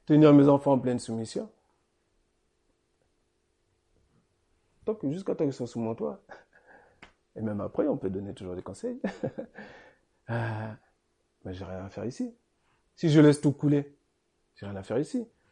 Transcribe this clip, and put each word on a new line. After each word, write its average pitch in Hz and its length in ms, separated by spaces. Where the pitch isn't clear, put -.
tenir 151 260
mes 143 160
enfants 139 240
en 131 60
pleine 123 200
soumission, 113 500
donc 214 260
jusqu'à 170 240
temps 165 100
qu'ils 139 80
soient 127 140
sous 117 140
mon 113 140
toit, 208 260
et - 40
même 104 200
après, - 280
on 254 80
peut 98 140
donner 98 240
toujours - 220
des 185 60
conseils. 247 420
<laughs> 185 60
Euh, 113 420
mais 92 80
j'ai 92 140
rien 92 180
à 98 60
faire 101 160
ici. 233 280
Si 165 140
je 151 100
laisse 147 220
tout 143 100
couler, 143 420
j'ai - 100
rien 101 100
à 95 80
faire 110 160
ici. 220 300